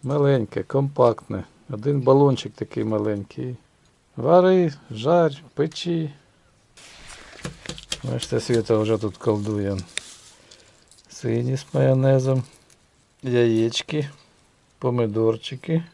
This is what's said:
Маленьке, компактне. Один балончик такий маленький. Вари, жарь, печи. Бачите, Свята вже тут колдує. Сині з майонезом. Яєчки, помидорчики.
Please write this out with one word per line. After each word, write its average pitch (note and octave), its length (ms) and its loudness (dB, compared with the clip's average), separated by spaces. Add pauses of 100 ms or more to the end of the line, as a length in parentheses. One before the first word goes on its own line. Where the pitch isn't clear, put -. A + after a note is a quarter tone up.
Маленьке, C#3 600 0
компактне. B2 800 0 (260)
Один C3+ 320 -4
балончик C3+ 520 4
такий A2 300 -6
маленький. A2 720 -4 (600)
Вари, F3 580 4 (180)
жарь, C#3+ 500 0 (120)
печи. D#3+ 560 -4 (1900)
Бачите, B2 360 -4
Свята A#2 380 0
вже G#2+ 200 0
тут G2+ 200 -6
колдує. G#2 600 -2 (1300)
Сині B2 480 -4
з - 160 -10
майонезом. C3 680 2 (800)
Яєчки, A#2+ 840 0 (720)
помидорчики. A#2+ 1040 -2 (100)